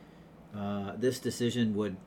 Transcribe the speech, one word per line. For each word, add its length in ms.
Uh, 400
this 240
decision 540
would 220